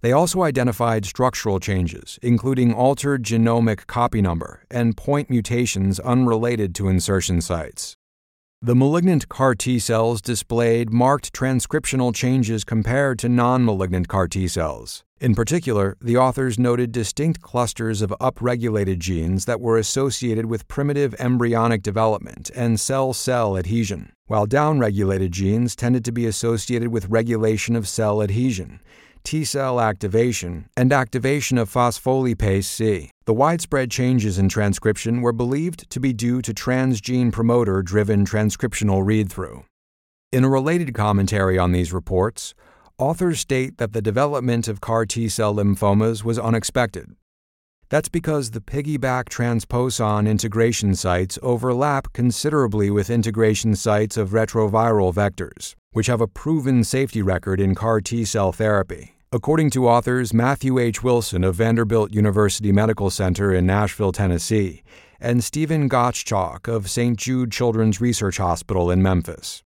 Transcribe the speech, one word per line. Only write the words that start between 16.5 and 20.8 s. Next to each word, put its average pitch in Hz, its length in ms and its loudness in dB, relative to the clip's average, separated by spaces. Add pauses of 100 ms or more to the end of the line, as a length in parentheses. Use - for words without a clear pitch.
noted 123 320 0
distinct 135 500 -4
clusters 113 600 -4
of 95 80 -2 (100)
upregulated 117 800 -2
genes 87 460 -2
that 113 160 -2
were 113 180 2
associated 117 680 -2
with 113 200 -6
primitive 143 540 -2